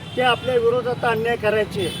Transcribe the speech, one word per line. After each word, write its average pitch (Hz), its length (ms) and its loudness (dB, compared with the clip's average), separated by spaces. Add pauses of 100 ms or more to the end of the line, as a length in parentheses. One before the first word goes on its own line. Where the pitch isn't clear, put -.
(180)
ते 247 40 0
आपल्या 247 340 2
विरोधात 240 500 0
अन्याय 233 300 0
करायचे. 214 640 0